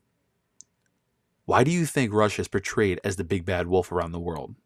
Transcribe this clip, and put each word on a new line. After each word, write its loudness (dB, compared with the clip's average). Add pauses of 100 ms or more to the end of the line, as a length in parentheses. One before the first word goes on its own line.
(1400)
Why 4
do 2
you 0
think -2
Russia 2
is -8
portrayed 0
as -4
the -4
big -2
bad -2
wolf 2
around -2
the -6
world? -8 (120)